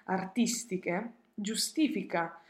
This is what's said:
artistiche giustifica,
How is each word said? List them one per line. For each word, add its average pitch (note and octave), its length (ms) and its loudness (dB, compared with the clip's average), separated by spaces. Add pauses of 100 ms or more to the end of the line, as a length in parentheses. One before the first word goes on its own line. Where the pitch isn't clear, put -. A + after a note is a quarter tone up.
artistiche F#3 1080 0 (220)
giustifica, G3 1160 0